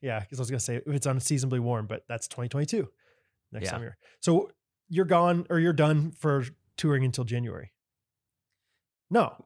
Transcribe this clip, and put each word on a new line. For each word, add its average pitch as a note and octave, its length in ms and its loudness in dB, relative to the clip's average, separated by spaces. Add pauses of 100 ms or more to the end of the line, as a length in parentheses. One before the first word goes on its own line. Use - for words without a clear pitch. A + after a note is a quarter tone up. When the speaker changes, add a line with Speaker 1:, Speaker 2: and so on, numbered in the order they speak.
Speaker 1:
yeah, A#2 240 -4
'cause B2+ 140 -10
I C3 40 -4
was A#2 80 -6
gonna B2+ 100 -4
say, A#2+ 160 -4
if B2 180 -8
it's C#3+ 120 -2
unseasonably C3 540 0
warm, A#2 260 -2
but A2 220 -8
that's A#2 200 -8
twenty B2 200 -8
twenty-two D3 400 -2 (640)
next G#2+ 140 -8
Speaker 2:
Yeah. F2+ 60 -4
Speaker 1:
time A#2 100 -8
you're, A#2 140 -14 (240)
so F3 300 2 (380)
you're F3+ 180 2
gone, F3 440 4
or E3+ 80 2
you're E3+ 160 4
done D3+ 380 4
for C#3 320 0 (320)
touring C#3+ 280 2
until B2+ 200 -2
January? A2+ 480 -6 (1400)
No. A3 220 4 (120)